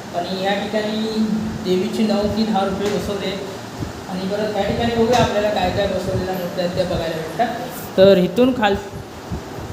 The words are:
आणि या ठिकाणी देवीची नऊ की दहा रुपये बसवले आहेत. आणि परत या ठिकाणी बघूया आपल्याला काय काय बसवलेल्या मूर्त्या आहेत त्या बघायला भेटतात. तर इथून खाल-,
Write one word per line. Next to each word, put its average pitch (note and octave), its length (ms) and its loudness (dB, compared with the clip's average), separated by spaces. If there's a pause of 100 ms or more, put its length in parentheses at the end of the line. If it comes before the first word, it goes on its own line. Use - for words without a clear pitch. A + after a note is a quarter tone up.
(180)
आणि F#3 260 -4
या G3 100 2
ठिकाणी G#3+ 720 0 (380)
देवीची F#3 380 2
नऊ G3+ 340 2
की A3 100 2
दहा G3 180 2
रुपये F#3+ 340 0
बसवले G3 280 -4
आहेत. F#3+ 120 -4 (720)
आणि F#3+ 180 -4
परत G#3 280 -2
या G3 60 0
ठिकाणी A#3 320 0
बघूया A#3 280 4
आपल्याला G#3 280 2
काय F#3 200 0
काय G3 160 0
बसवलेल्या F#3 480 -2
मूर्त्या F3 300 -4
आहेत F3 120 -2
त्या F#3 80 0
बघायला E3 320 -2
भेटतात. A3 300 -2 (500)
तर F#3+ 200 10
इथून G3 420 4
खाल-, G3+ 180 2 (960)